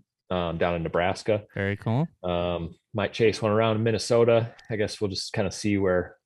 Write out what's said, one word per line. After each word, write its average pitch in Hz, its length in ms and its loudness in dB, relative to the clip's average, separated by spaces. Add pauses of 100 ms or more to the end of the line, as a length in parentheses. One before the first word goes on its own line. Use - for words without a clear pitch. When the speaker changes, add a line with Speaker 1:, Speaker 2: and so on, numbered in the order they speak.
(300)
Speaker 1:
um, 87 280 -2
down 87 160 0
in 85 80 -2
Nebraska. 90 600 0 (120)
Speaker 2:
Very 98 220 -2
cool. 120 300 -2 (160)
Speaker 1:
Um, 87 520 -4 (200)
might 101 200 -2
chase 110 280 2
one 107 100 2
around 110 240 2
in 107 60 -2
Minnesota. 117 720 2 (160)
I 113 60 -4
guess 101 240 -4
we'll 104 100 -2
just - 220 -8
kinda 98 180 -2
see 101 280 -2
where, 90 480 0